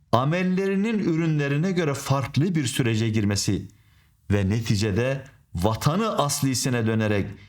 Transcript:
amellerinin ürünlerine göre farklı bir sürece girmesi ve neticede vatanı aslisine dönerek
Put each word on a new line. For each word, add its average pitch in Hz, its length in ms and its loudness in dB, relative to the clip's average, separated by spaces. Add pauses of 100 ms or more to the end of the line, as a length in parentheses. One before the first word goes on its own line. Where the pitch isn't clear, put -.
(120)
amellerinin 185 840 0
ürünlerine 156 720 0
göre 160 220 0
farklı 139 600 0
bir 151 100 0
sürece 113 440 0
girmesi 101 600 0 (640)
ve 101 180 2
neticede 113 760 0 (300)
vatanı 147 640 0
aslisine 131 680 0
dönerek 107 400 2 (220)